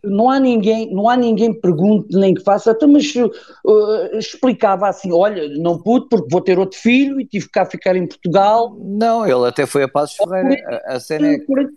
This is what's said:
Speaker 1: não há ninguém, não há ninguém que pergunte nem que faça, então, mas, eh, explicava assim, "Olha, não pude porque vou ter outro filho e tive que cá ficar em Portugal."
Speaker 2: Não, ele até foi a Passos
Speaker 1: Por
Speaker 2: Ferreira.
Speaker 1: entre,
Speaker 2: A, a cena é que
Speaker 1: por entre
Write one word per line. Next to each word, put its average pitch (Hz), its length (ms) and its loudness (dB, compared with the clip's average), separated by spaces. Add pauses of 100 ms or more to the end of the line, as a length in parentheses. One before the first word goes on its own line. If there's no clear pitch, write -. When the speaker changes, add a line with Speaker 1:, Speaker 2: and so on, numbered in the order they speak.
Speaker 1:
não 208 260 0
há 269 120 2
ninguém, 226 520 0
não 202 160 0
há 247 80 2
ninguém 226 360 2
que 226 80 -8
pergunte 185 560 0
nem 196 180 4
que - 80 -6
faça, 202 300 2
então, 285 160 2
mas, 285 260 4
eh, 214 1040 0
explicava 208 720 0
assim, 180 240 -6
"Olha, 180 360 0 (100)
não 165 220 -2
pude 233 280 0
porque 196 220 0
vou 170 100 2
ter 180 180 0
outro 190 200 -4
filho 269 420 0
e 226 60 -8
tive 196 200 -8
que - 60 -20
cá 190 120 0
ficar 185 300 -4
em 180 120 -2
Portugal." 208 760 0
Speaker 2:
Não, 220 440 -2
ele 123 220 2
até 127 200 -2
foi 139 180 0
a 131 40 -4
Passos 147 280 -4
Speaker 1:
Por 175 140 -4
Speaker 2:
Ferreira. 190 240 0
Speaker 1:
entre, - 200 -8
Speaker 2:
A, 127 220 -8
a 123 40 -6
cena 160 280 -2
é 147 100 0
que - 80 -12
Speaker 1:
por 269 140 -2
entre 277 160 -6